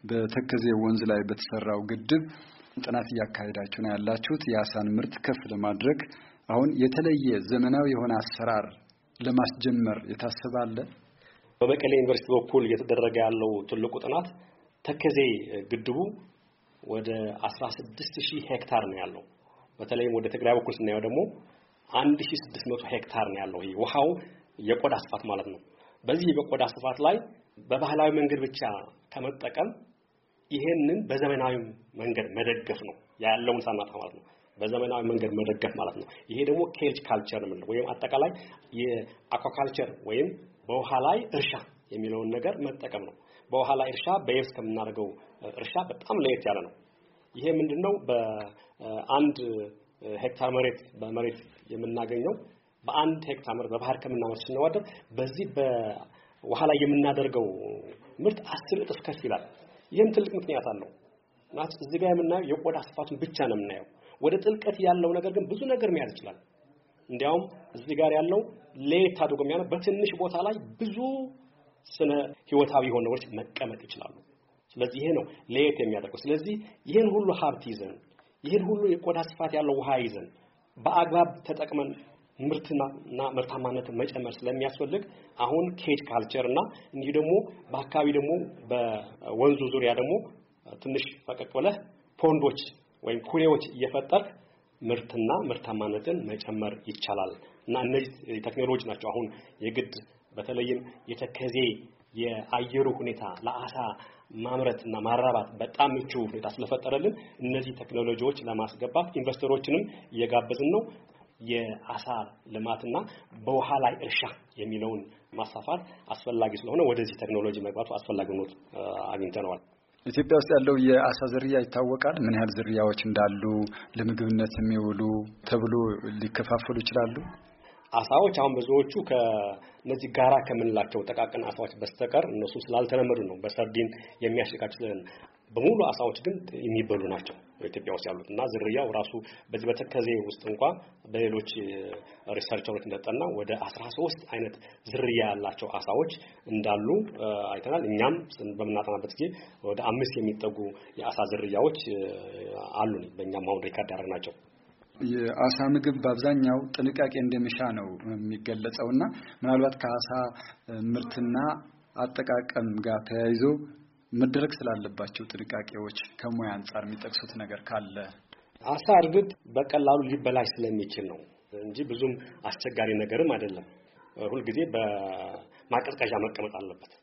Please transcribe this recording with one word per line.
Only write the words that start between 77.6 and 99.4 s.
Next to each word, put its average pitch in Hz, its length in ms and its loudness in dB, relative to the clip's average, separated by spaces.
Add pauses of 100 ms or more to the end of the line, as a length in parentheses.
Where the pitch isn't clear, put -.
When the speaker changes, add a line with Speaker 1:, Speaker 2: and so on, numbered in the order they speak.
Speaker 2:
ይዘን፣ 101 280 -8 (500)
ይሄን 185 220 4
ሁሉ 208 240 2
የቆዳ 170 340 2
ስፋት 160 300 -4
ያለው 151 220 2
ውሃ 135 220 -2
ይዘን 104 300 -4 (500)
በአግባብ 170 520 4 (140)
ተጠቅመን 147 460 -2 (500)
ምርትና 147 420 -2 (200)
እና 127 280 -6
ምርታማነትን 127 680 -4
መጨመር 127 360 -4
ስለሚያስፈልግ 135 720 -2 (340)
አሁን 143 280 2 (100)
ኬጅ 143 280 2
ካልቸር 117 420 0
እና 127 140 4 (300)
እንዲሁ 135 240 -4
ደግሞ 151 200 4 (340)
በአካባቢ 147 440 2
ደግሞ 143 200 4 (360)
በወንዙ 120 1000 2
ዙሪያ 127 240 4
ደግሞ 127 200 2 (640)
ትንሽ 139 300 -4 (180)
ፈቀቅ 127 280 -10
ብለህ 180 240 2 (440)
ፖንዶች 156 400 4 (440)
ወይም 117 180 -2
ኩሬዎች 160 460 4
እየፈጠርክ 135 600 0 (540)
ምርትና 117 500 0 (120)
ምርታማነትን 107 800 -4
መጨመር 107 480 -6 (120)
ይቻላል። 98 460 -4 (320)
እና 117 160 -2
እነዚህ 131 320 0 (320)
ቴክኖሎጂ 123 420 0
ናቸው 110 240 -8
አሁን 113 160 -2 (360)